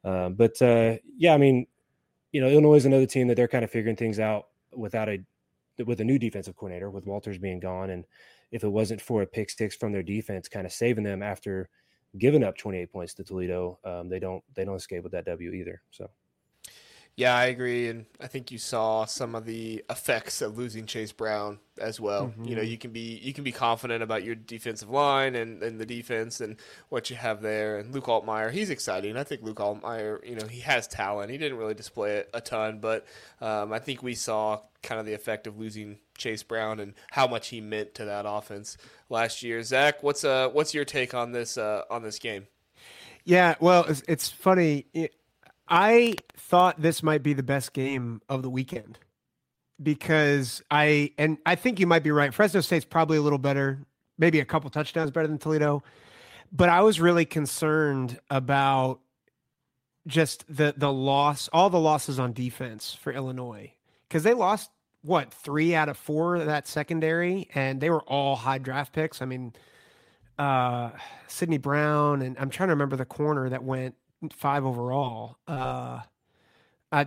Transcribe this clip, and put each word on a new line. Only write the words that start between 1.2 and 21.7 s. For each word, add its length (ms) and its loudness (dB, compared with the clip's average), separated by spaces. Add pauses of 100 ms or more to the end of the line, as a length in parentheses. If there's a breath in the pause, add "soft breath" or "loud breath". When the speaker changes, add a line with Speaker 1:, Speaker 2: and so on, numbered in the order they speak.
Speaker 1:
I 60 8
mean, 300 6 (640)
you 100 0
know, 60 4
Illinois 260 10
is 100 10
another 220 6
team 220 2
that 80 4
they're 120 4
kinda 200 0
figuring 280 -2
things 220 -2
out 300 -2 (240)
without 360 -4
a, 160 -6 (640)
with 140 -2
a 40 0
new 140 4
defensive 360 -6
coordinator, 360 -10
with 160 -12
Walters 320 -8
being 220 -6
gone. 280 -6
And 160 -8 (460 soft breath)
if 120 -8
it 60 0
wasn't 320 0
for 220 0
a 40 -2
pick 220 -6
six 260 -6
from 180 -4
their 100 -2
defense, 460 -6
kinda 200 -8
saving 360 0
them 180 -4
after 480 -6 (480)
giving 240 6
up 140 0
twenty-eight 360 -8
points 220 -10
to 100 -12
Toledo, 600 -4
um, 240 -10
they 100 -6
don't, 240 -8 (120)
they 100 -4
don't 120 -6
escape 260 -10
with 100 -12
that 140 -6
W 260 -8
either. 380 -12
So. 200 -18 (1080 loud breath)
Speaker 2:
Yeah, 160 6
I 120 4
agree, 420 -2
and 160 -10 (160)
I 60 -16
think 240 -12
you 80 -14
saw 480 0
some 280 -8
of 120 -10
the 420 -10
effects 540 -4
of 160 -6
losing 260 -8
Chase 280 -8
Brown 480 -6 (180)